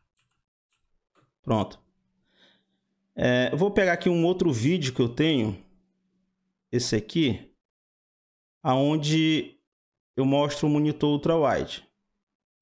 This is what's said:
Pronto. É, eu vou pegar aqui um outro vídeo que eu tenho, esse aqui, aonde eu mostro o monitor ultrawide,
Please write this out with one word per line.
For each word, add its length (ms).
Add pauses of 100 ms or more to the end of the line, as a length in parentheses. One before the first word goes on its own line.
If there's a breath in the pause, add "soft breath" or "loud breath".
(1400)
Pronto. 400 (1300 soft breath)
É, 360
eu 60
vou 120
pegar 240
aqui 140
um 160
outro 280
vídeo 420
que 60
eu 80
tenho, 540 (1080)
esse 240
aqui, 580 (1120)
aonde 960 (580)
eu 80
mostro 420
o 40
monitor 400
ultrawide, 760 (720)